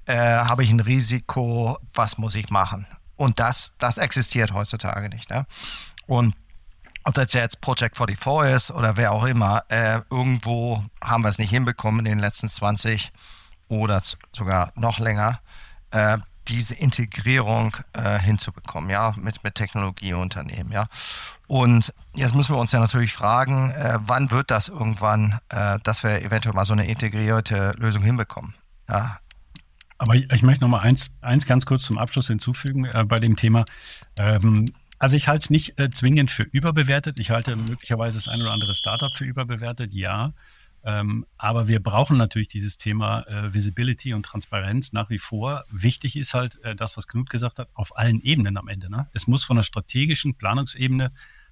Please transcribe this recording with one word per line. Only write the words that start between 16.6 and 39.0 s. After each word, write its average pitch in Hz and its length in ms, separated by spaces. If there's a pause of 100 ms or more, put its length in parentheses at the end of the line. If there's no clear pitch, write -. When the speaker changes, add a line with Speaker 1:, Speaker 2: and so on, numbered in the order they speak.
Speaker 1:
Integrierung, 113 1040 (160)
äh, 104 260
hinzubekommen, 95 720
ja, 107 260
mit, 104 260
mit 107 120
Technologieunternehmen, 95 1160
ja. 107 160 (600)
Und 120 460 (200)
jetzt 127 220
müssen 143 180
wir 131 60
uns 117 120
ja 123 80
natürlich 113 340
fragen, 131 580
äh, 123 300
wann 123 280
wird 123 220
das 110 160
irgendwann, 107 720 (100)
äh, 101 340
dass - 200
wir 107 180
eventuell 107 320
mal 95 120
so 104 80
eine 104 120
integrierte 107 920
Lösung 107 260
hinbekommen, 110 500 (340)
ja. 101 300 (800)
Speaker 2:
Aber 117 160
ich, 131 200
ich 117 100
möchte 131 180
noch 123 80
mal 117 100
eins, 120 320 (100)
eins 131 240
ganz 131 200
kurz 131 180
zum 107 140
Abschluss 113 300
hinzufügen, 127 560
äh, 113 240
bei 113 120
dem 113 180
Thema. 113 260 (540)
Ähm, 107 560 (260)
also 135 160
ich 147 140
halte 151 140
es - 60
nicht, 151 300
äh, 135 100
zwingend 131 420
für 113 120
überbewertet. 143 720
Ich 113 140
halte 117 240
möglicherweise 113 640
das 104 100
ein 117 140
oder 113 100
andere 104 240
Startup 127 400